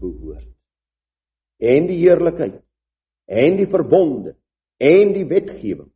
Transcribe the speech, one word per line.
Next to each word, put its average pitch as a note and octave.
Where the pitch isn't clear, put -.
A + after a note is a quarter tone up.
behoort. D#2
En C3+
die F3+
heerlikheid, E3+
en C#3+
die F#3+
verbonde, D3+
en F#3+
die F#3+
wetgewing, G2+